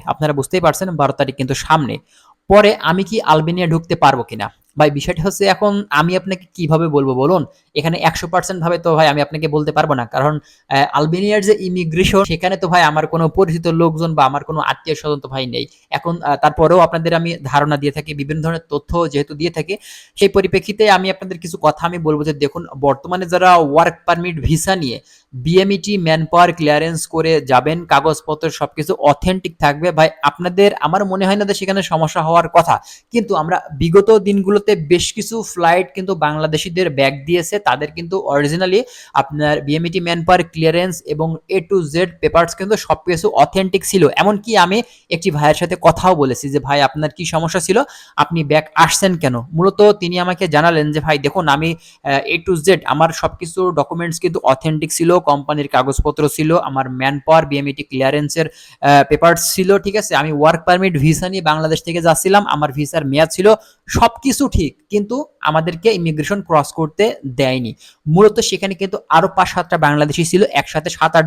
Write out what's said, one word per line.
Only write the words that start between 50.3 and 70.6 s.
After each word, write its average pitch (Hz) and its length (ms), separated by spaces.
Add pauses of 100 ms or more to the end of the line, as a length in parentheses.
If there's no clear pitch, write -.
জানালেন 151 440
যে, 151 80
"ভাই, 151 180
দেখুন, 143 300
আমি, 151 260
আহ, 139 520
A 170 120
to 170 180
Z 156 120 (180)
আমার 160 260
সবকিছু 165 480 (100)
ডকুমেন্টস 170 500
কিন্তু 175 220
অথেন্টিক 156 500
ছিল, 165 180 (100)
কোম্পানির 147 480
কাগজপত্র 139 600
ছিল, 156 280
আমার 135 340
ম্যান 135 360
পাওয়ার 160 200
বিএমইটি 143 360
ক্লিয়ারেন্সের, 143 640
আহ, - 640
পেপারস 170 460
ছিল, 190 240
ঠিক 196 180
আছে? 208 180
আমি 151 180
ওয়ার্ক 156 340
পারমিট 180 320
ভিসা 156 300
নিয়ে 190 140
বাংলাদেশ 156 400
থেকে 170 200
যাচ্ছিলাম, 190 440
আমার 147 260
ভিসার 147 340
মেয়াদ 147 220
ছিল, 202 260 (320)
সবকিছু - 640
ঠিক, 147 240 (180)
কিন্তু 208 260 (240)
আমাদেরকে 165 520
ইমিগ্রেশন 170 500
ক্রস 151 300
করতে 160 320 (220)
দেয়নি।" 127 460 (360)
মূলত 202 320
সেখানে 196 340
কিন্তু 196 220 (120)
আরো 165 280
পাঁচ 185 120
সাতটা 175 300
বাংলাদেশি 147 460
ছিল, 180 180 (100)
একসাথে 156 380